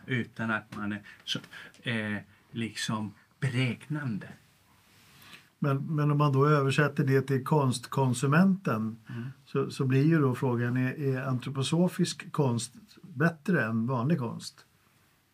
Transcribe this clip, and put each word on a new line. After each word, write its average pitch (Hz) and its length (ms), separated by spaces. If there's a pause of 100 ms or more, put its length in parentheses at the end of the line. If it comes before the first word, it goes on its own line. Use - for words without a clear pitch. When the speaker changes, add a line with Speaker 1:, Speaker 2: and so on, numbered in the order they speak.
Speaker 1:
utan 117 440
att 107 260
man 104 160
är 104 100 (220)
så, - 140 (440)
eh, 107 340 (340)
liksom 107 640 (260)
beräknande. 127 880 (1300)
Speaker 2:
Men, 139 180 (200)
men 147 140
om 143 80
man 147 140
då 135 160
översätter 143 560
det 135 180
till 135 220
konstkonsumenten, 135 1500 (100)
Speaker 1:
Mm. 123 200 (180)
Speaker 2:
så, 135 240
så 127 160
blir 135 200
ju 165 140
då 135 140
frågan, 120 420
är, 127 240
är 135 220
antroposofisk 139 1120
konst 120 420 (280)
bättre 160 640
än 113 220
vanlig 131 320
konst? 113 460 (680)